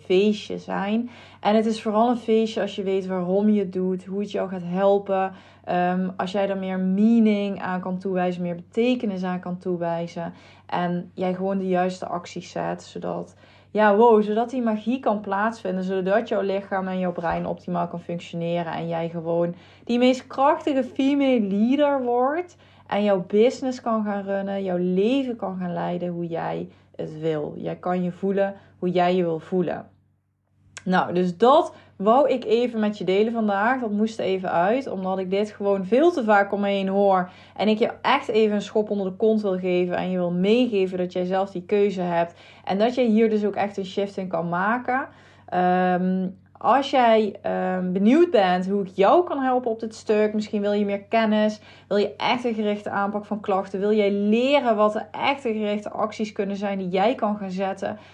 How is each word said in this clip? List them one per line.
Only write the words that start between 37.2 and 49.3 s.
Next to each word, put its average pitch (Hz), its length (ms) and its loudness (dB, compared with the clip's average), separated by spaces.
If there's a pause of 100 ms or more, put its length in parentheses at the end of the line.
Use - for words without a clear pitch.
En 202 120 0
ik 214 100 2
je 226 120 0 (120)
echt 277 260 0
even 214 260 2
een 202 80 -2
schop 214 280 -2
onder 202 160 -2
de 190 100 -6
kont 220 260 2
wil 190 160 0
geven 180 380 0
en 180 140 -4
je 185 60 -2
wil 175 140 -2
meegeven 190 680 2
dat 180 140 -4
jij 180 120 -2
zelf 190 260 -2
die 180 140 -8
keuze 202 360 0
hebt. 170 340 -2 (300)
En 190 140 -2
dat 240 160 2
jij 254 100 2
hier 220 260 4
dus 208 140 0
ook 202 100 -2
echt 202 220 -4
een 196 80 -6
shift 196 320 -4
in 190 120 -6
kan 170 200 -4
maken. 247 600 -2 (400)
Ehm, 180 800 0 (300)
als 269 320 2
jij, 226 520 4
ehm, 185 500 -2
benieuwd 262 380 4
bent 185 380 4
hoe 202 140 0
ik 185 120 -10
jou 285 300 6
kan 294 180 -4